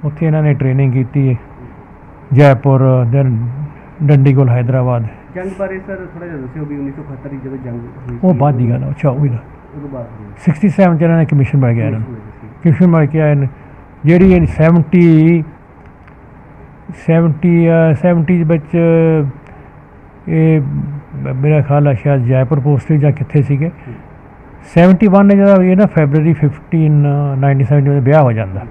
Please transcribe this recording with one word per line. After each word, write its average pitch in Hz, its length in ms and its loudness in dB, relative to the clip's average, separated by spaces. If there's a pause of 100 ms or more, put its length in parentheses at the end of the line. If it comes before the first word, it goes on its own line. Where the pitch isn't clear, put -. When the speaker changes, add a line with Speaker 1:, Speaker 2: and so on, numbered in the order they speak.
Speaker 1:
ਉੱਥੇ 151 220 -4
ਇਹਨਾਂ 156 160 0
ਨੇ 147 120 2
ਟ੍ਰੇਨਿੰਗ 131 380 0
ਕੀਤੀ 131 380 -2
ਹੈ, 123 40 0 (960)
ਜੈਪੁਰ, 131 840 2
then 131 220 0 (640)
ਡੰਡੀਗੁਲ, 139 460 4
ਹੈਦਰਾਬਾਦ। 123 580 -2 (280)
Speaker 2:
ਜੰਗ 185 240 -10
ਬਾਰੇ 190 280 -8
ਸਰ 196 100 -12
ਥੋੜ੍ਹਾ 175 320 -16
ਜਿਹਾ 160 100 -12
ਦੱਸਿਓ 131 260 -12
ਵੀ 147 140 -10
ਉੱਨੀ 139 120 -8
ਸੌ 143 120 -14
ਇਕਹੱਤਰ 139 260 -16
ਦੀ 139 160 -12
ਜਦੋਂ 135 120 -12
ਜੰਗ 120 240 -12
ਹੋਈ 120 420 -14
Speaker 1:
ਉਹ 185 100 2
Speaker 2:
ਸੀ, 135 60 0
Speaker 1:
ਬਾਅਦ 143 160 0
ਦੀ 120 160 -2
ਗੱਲ 127 140 -4
ਆ, 135 60 -6
ਅੱਛਾ, 143 200 -4
ਉਹ 127 80 -6
ਵੀ 143 100 -2
ਨਾ। 117 100 -6 (360)
Speaker 2:
ਉਦੋਂ 143 140 -14
ਬਾਅਦ 123 180 -14
ਹੋਈ। 107 320 -20
Speaker 1:
ਸਿਕਸਟੀ 180 300 -4
ਸੈਵਨ 175 300 2
'ਚ 151 40 0
ਇਹਨਾਂ 165 160 2
ਨੇ 165 60 2
ਕਮਿਸ਼ਨ 143 340 0
ਮਿਲ 127 140 0
ਗਿਆ 117 140 -2
ਇਹਨਾਂ 107 120 -4
ਨੂੰ। 110 80 -8
Speaker 2:
ਕਮਿਸ਼ਨ 117 160 -16
ਮਿਲ - 100 -20 (100)
ਗਈ - 60 -20 (140)
ਸੀ। 170 80 2
Speaker 1:
ਕਮਿਸ਼ਨ 170 260 2
ਮਿਲ 156 100 2
ਕੇ 156 160 -2
ਆਏ 151 120 2
ਨੇ। 139 140 -2 (560)
ਜਿਹੜੀ 185 280 4
ਇਹ 175 140 2
ਸੈਵਨਟੀ, 165 1000 2 (1500)
ਸੈਵਨਟੀ, 165 720 0
ਅਹ, 165 260 2
ਸੈਵਨਟੀਜ਼ 170 500 0
ਵਿੱਚ 160 320 -2 (1500)
ਇਹ 160 320 2
ਮ-, 139 720 -8
ਮੇਰਾ 147 260 0
ਖਿਆਲ 143 280 0
ਆ 139 40 0
ਸ਼ਾਇਦ 139 300 -2
ਜੈਪੁਰ 131 380 0
ਪੋਸਟਡ 147 360 0
ਜਾਂ 143 160 2
ਕਿੱਥੇ - 300 -2
ਸੀਗੇ। 143 280 -2 (920)
ਸੈਵਨਟੀ 180 440 4
ਵਨ 196 200 4
ਨੇ 202 100 4
ਜਿਹੜਾ 196 180 4 (100)
ਇਹ 185 120 2
ਨਾ 202 100 4
ਫੈਬਰਰੀ 156 460 0
ਫਿਫਟੀਨ, 151 600 -2 (460)
ਨਾਈਨਟੀਨ 139 280 0
ਸੈਵਨਟੀ 143 240 2
ਵਿਆਹ 143 320 2
ਹੋ 123 100 2
ਜਾਂਦਾ। 98 280 -6 (100)